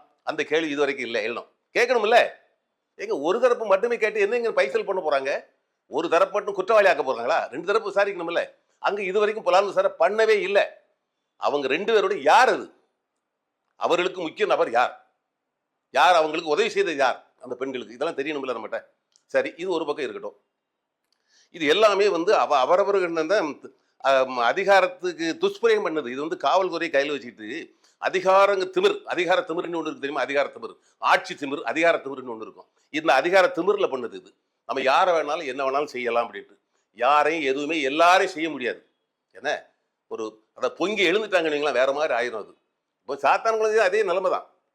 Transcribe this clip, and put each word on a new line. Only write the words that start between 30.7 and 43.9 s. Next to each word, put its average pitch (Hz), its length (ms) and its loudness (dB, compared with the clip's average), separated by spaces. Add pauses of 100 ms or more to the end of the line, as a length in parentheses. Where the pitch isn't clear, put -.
ஆட்சி 170 360 0
திமிர், 143 360 -8
அதிகார 165 260 2
திமிர்னு 131 380 -10
ஒண்ணு 110 120 -14
இருக்கும். 92 220 -20 (260)
இந்த 156 200 -2
அதிகார 175 320 4 (100)
திமிர்ல 185 380 0
பண்ணது 113 260 -8
இது. - 100 -20 (380)
நம்ம 131 140 -4
யாரை 160 320 4
வேணாலும் 151 380 -4
என்ன 139 120 -8
வேணாலும் 139 300 -2
செய்யலாம் 117 320 -2
அப்படின்ட்டு. 101 300 -18 (420)
யாரையும் 147 520 2
எதுவுமே 147 260 -4 (140)
எல்லாரையும் 175 460 4
செய்ய 160 140 -4
முடியாது. 123 300 -6 (540)
என்ன, 104 160 -8 (600)
ஒரு 110 140 -8 (300)
அதை 120 140 -4 (100)
பொங்கி 196 320 -2
எழுந்துட்டாங்கன்னு 180 460 0
வைங்களேன், 143 240 -2
வேற 135 120 2
மாதிரி 147 220 -2
ஆயிரும் 117 280 -4
அது. 90 100 -20 (480)
இப்போ 135 220 -10
சாத்தான்குளத்துலயும் 220 680 2
அதே 208 140 0